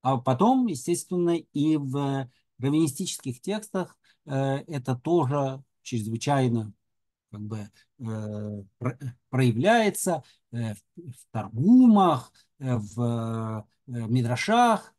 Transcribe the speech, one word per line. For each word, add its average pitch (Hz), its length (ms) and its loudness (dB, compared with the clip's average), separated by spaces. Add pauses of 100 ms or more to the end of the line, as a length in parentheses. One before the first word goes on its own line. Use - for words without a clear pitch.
А 135 160 0
потом, 240 500 2
естественно, 170 680 -2
и 151 400 0
в 139 520 -4 (280)
раввинистических 143 800 -2
текстах, 202 580 -6 (280)
э, 135 320 -2 (100)
это 131 300 -4
тоже 139 680 0 (200)
чрезвычайно 113 920 0 (580)
как 104 100 -14
бы, 104 280 -10 (300)
э, 107 640 -8 (140)
про-, 123 220 -8 (300)
проявляется, 160 920 2 (280)
э, 113 220 -6
в, - 60 -14 (180)
в 170 340 -18
Таргумах, 170 1040 4 (260)
э, 127 160 -2
в, 113 880 -4 (220)
э, 117 200 -8
Мидрашах. 156 920 0